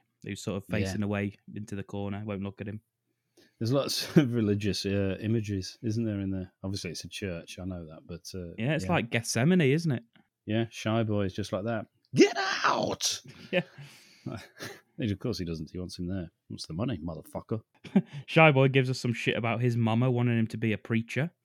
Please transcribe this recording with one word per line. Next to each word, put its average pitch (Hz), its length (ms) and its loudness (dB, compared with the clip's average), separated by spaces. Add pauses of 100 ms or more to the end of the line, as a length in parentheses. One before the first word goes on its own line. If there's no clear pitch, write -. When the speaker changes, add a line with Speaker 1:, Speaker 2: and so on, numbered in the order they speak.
(240)
Speaker 1:
who's 104 180 -8
sort 95 160 -4
of 98 120 -8
Speaker 2:
Yeah. 107 160 0
Speaker 1:
facing 95 180 -2
away 101 320 0 (200)
into 104 220 -8
the 98 60 -6
corner, 101 420 -6
won't 101 180 -4
look 98 160 -8
at 107 80 -8
him. 104 140 -8 (760)
Speaker 2:
There's 113 140 0
lots 139 320 0
<laughs> - 140 -2
of 127 160 6
religious, 104 520 0
uh, 98 360 0
images, 104 600 -2
isn't 113 240 -2
there, 104 140 -2
in 95 120 -2
there? 92 200 -6 (100)
Obviously, 95 300 -6
it's - 140 -10
a 90 40 -16
church, 87 480 -8
I 92 60 -10
know 90 220 -8
that, 78 200 -18
but, - 300 -14
uh, 87 220 -10
Speaker 1:
Yeah, 135 180 0
it's 190 100 -2
Speaker 2:
yeah. 180 60 -2
Speaker 1:
like 123 200 0
Gethsemane, 139 500 2
isn't 151 320 4
it? 113 100 -4 (420)
Speaker 2:
Yeah, 110 260 0
Shy 113 320 0
Boy 104 200 2
is 92 100 -2
just - 200 -4
like 98 100 -2
that. 113 240 -4 (260)
"Get 392 220 6 (300)
out!" - 560 0 (140)
Speaker 1:
<laughs> - 160 -20
Yeah. 175 120 2 (640)
Speaker 2:
<laughs> - 180 -10 (580)
Of 101 180 0
course 113 200 -2
he 92 60 -4
doesn't. 80 260 -6
He 90 80 -8
wants 90 180 -8
him 90 100 -4
there. 90 220 -6 (200)
Wants 101 180 -10
the 80 60 -10
money, 110 240 -4
motherfucker. 85 640 -8 (320)
Speaker 1:
<laughs> 147 320 0
Shy 160 260 10
Boy 135 160 8
gives 131 220 4
us 127 100 -4
some 120 140 0
shit - 240 0
about 117 240 0
his 120 160 2
mama 117 340 4
wanting 120 260 2
him 113 100 2
to 117 100 -8
be 110 160 0
a 101 40 0
preacher. 117 540 -2 (140)